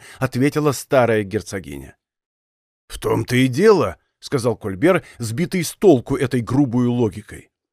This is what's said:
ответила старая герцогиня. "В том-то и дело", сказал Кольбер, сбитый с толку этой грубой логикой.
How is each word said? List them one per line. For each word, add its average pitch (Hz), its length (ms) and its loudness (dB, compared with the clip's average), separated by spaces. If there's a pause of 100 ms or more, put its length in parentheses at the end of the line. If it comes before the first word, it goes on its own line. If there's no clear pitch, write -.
(180)
ответила 143 540 0
старая 113 500 0
герцогиня. 92 760 -10 (920)
"В - 100 -16
том-то 113 380 -2
и 131 100 4
дело", 139 500 2 (240)
сказал 123 360 -2
Кольбер, 117 480 0 (140)
сбитый 131 460 -4
с - 80 -8
толку 143 440 4
этой 127 240 -2
грубой 123 460 0
логикой. 110 640 -4 (220)